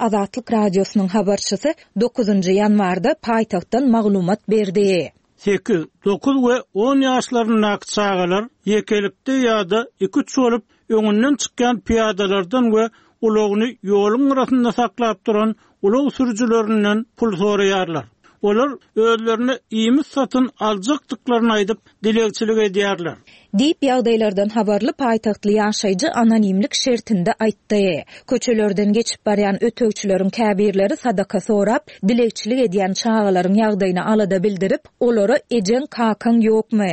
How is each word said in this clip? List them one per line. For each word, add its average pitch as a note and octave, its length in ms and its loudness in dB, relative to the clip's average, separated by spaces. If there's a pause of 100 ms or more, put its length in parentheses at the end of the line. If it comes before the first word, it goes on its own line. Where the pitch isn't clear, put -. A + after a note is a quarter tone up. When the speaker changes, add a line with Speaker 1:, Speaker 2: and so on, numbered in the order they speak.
Speaker 1:
Azatlyk G#3 460 -4
Radiosynyň G3 560 0
habarçysy G3+ 640 -2 (300)
dokuzunjy G3+ 580 0
ýanwarda G#3 560 0 (120)
paýtagtdan A3+ 640 -2
maglumat G3+ 500 0 (100)
berdi. F#3+ 640 0 (240)
Speaker 2:
Sekiz, G3 460 -2 (220)
dokuz G3+ 320 0 (100)
we A#3+ 160 0 (120)
on C4 280 0
ýaşlarynyň A3+ 760 0 (160)
çagalar G3 500 0 (220)
ýekelikde G#3 640 -2 (100)
ýa-da A3 440 0 (140)
iki G3 200 -2
üç - 180 -8
bolup A#3+ 260 0 (260)
öňünden A3 520 2
çykýan A#3+ 340 -2 (100)
piýadalardan G#3 800 0 (100)
we A3 100 2 (420)
ulagyny G#3+ 420 0 (160)
ýoluň G#3 480 2
arasynda B3 400 0
saklap A#3 540 -4
duran G#3+ 280 0 (280)
ulag A#3+ 240 2 (100)
sürüjülerinden A3 880 0 (120)
pul A3+ 160 0 (100)
soraýarlar. G3 640 0 (380)
Olar A3 280 0 (260)
özlerini A3+ 580 0 (240)
iýmis A#3+ 380 2
satyn B3+ 320 0 (120)
aljakdyklaryny A3+ 960 -2
aýdyp G#3 240 -2 (240)
dilekçilik A3 540 0 (100)
edýärler. F#3 480 -4 (420)
Speaker 1:
Diýip D4 280 0
ýagdaýlardan A3 720 0
habarly G#3 360 0 (100)
paýtaktly A3 520 -2
ýaşaýjy G#3 540 0 (140)
anonimlik G#3+ 520 2
şertinde A3+ 580 0 (120)
aýtdy. G3+ 580 -2 (240)
Köçelerden G#3 640 0
geçip A3+ 340 -2
barýan G3+ 300 0 (100)
ötögçüleriň G3+ 640 -2
käbirleri G3+ 680 0
sadaka G3 440 -2
sorap, G#3 420 0 (260)
dilekçilik A#3 580 0
edýän F#3+ 260 -2 (100)
çagalaryň G3 600 0
ýagdaýyny F#3+ 400 0
alada G3 400 0
bildirip, G3 400 -2 (180)
olara A#3 360 2 (140)
"Ejen A#3+ 360 0
kakaň A#3 500 0 (120)
ýokmy? A3 440 0